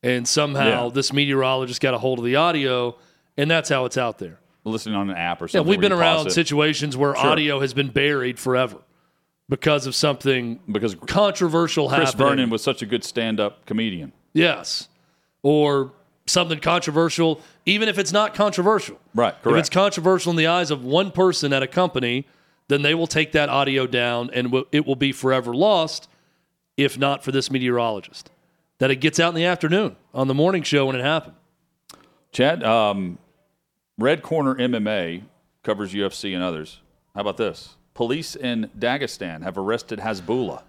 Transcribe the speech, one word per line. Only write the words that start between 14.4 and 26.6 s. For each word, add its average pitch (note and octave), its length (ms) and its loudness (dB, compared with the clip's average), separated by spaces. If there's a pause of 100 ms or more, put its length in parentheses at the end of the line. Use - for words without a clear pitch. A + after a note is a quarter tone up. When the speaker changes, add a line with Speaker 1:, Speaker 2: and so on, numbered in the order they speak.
Speaker 1:
Or C#3+ 480 2 (340)
something E3 340 -2
controversial, E3 840 0 (240)
even G#3 240 2
if F#3+ 100 -2
it's E3 140 -2
not G#3 200 2
controversial. G3+ 640 0 (160)
Speaker 2:
Right, A2+ 200 2
Speaker 1:
If - 60 -16
it's - 40 -20
Speaker 2:
correct. A#2+ 280 2
Speaker 1:
controversial F3+ 580 2
in E3+ 80 0
the D#3+ 100 4
eyes E3+ 240 2
of B2+ 140 -4
one E3+ 260 2
person F3+ 400 2
at C3+ 120 2
a B2+ 40 -6
company, C3 580 0 (440)
then C#3+ 140 2
they D3 120 2
will E3 120 0
take D#3 260 0
that D3 160 2
audio C3+ 360 2
down A#2+ 480 -2
and B2 140 0
w-, C3 240 0
it D3 160 2
will C3+ 80 0
be C3+ 160 0
forever C3 420 0
lost, E3 540 0 (720)